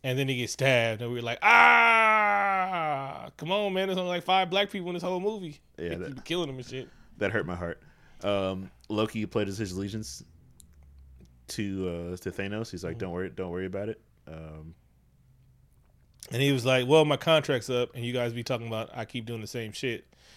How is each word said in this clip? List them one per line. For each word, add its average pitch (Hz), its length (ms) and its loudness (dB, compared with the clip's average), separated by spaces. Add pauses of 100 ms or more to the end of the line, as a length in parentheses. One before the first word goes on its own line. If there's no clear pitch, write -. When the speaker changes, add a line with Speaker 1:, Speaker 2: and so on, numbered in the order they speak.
Speaker 1:
And 131 140 0
then 139 80 0
he 135 120 0
gets 120 160 -4
stabbed, 117 480 2
and 120 100 -4
we're 120 80 -4
like, 117 220 -4
"Ah, 202 1900 6
come 156 160 -4
on, 202 220 0
man! 190 140 0
There's 185 100 0
only, 180 120 -2
like, 175 140 -2
five 185 240 4
black 196 220 2
people 180 180 -6
in 180 60 -4
this 175 80 -6
whole 180 180 -2
movie. 190 400 -6 (160)
Speaker 2:
Yeah, 85 140 -6
Speaker 1:
They - 60 -4
Speaker 2:
that 107 180 -8
Speaker 1:
keep 127 100 -16
killing 170 240 -2
him 131 80 -8
and 127 100 -12
shit." 127 220 -10 (300)
Speaker 2:
that 101 120 0
hurt 104 140 0
my 87 120 -4
heart. 85 260 -6 (420)
Um, 95 460 -2 (180)
Loki 107 380 -2
pledges 98 320 -2
his 98 140 -4
allegiance 101 520 -8 (1200)
to, 90 640 -4
uh, 90 40 -8
to 90 140 -8
Thanos. 104 400 -8
He's 87 140 -10
like, 82 100 -6
Speaker 1:
Mm-hmm. - 60 -10
Speaker 2:
"Don't 90 120 -6
worry, 90 160 -4
don't 92 220 -8
worry 92 160 -6
about 98 240 -6
it." 110 100 -10 (260)
Um, 80 480 -16 (1600)
Speaker 1:
And 120 100 -2
he 139 100 4
was 123 120 0
like, 127 220 4
"Well, 151 180 8
my 147 120 2
contract's 151 540 2
up, 123 240 0
and 120 100 -8
you 120 80 -4
guys 120 200 -2
be 117 120 -6
talking 117 220 -4
about 113 280 -6
I 117 100 -8
keep 113 220 -8
doing 117 140 -8
the 107 60 -10
same 110 260 -8
shit, 117 320 -4 (320)